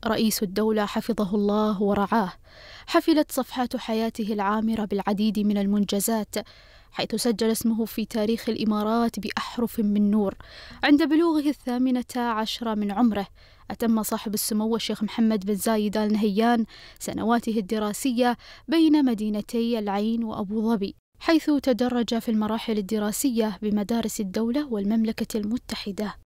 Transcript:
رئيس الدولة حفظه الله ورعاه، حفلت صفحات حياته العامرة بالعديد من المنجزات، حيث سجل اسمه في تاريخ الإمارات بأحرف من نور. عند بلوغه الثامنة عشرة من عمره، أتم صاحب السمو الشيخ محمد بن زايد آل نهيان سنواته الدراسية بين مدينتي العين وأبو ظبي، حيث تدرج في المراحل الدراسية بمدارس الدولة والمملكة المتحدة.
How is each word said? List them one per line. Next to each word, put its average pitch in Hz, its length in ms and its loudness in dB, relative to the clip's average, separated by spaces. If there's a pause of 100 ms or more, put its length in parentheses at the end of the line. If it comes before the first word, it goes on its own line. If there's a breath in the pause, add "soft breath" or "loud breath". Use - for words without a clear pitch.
رئيس 226 380 2
الدولة 214 420 0
حفظه 214 500 -2
الله 208 460 2
ورعاه، 202 520 2 (540 loud breath)
حفلت 311 440 2
صفحات 247 460 -4
حياته 226 560 -2
العامرة 214 520 0
بالعديد 202 540 0
من 208 180 2
المنجزات، 202 800 0 (560 loud breath)
حيث - 240 -4
سجل 226 340 2
اسمه 226 360 0
في 214 200 -6
تاريخ 226 440 -2
الإمارات 220 720 0
بأحرف - 600 -4
من 208 320 2
نور. 202 240 0 (480 loud breath)
عند 294 200 6
بلوغه 311 460 4
الثامنة 254 680 -2
عشرة 226 580 -2
من 208 180 -2
عمره، 202 360 0 (440 soft breath)
أتم 226 320 0
صاحب 214 300 -4
السمو 220 420 0
الشيخ 214 280 -4
محمد 220 420 0
بن 208 100 0
زايد 214 420 0
آل 214 160 2
نهيان 220 520 2 (340 loud breath)
سنواته 226 600 0
الدراسية 220 760 0 (300 loud breath)
بين 302 380 6
مدينتي 226 760 -2
العين 214 440 -2
وأبو 214 480 -2
ظبي، 202 240 -2 (240)
حيث 311 320 2 (120)
تدرج 240 540 0
في 226 120 -4
المراحل 214 480 0
الدراسية 214 840 -2
بمدارس 214 580 -2
الدولة 233 540 -2
والمملكة 220 640 -2
المتحدة. 208 800 -6 (120)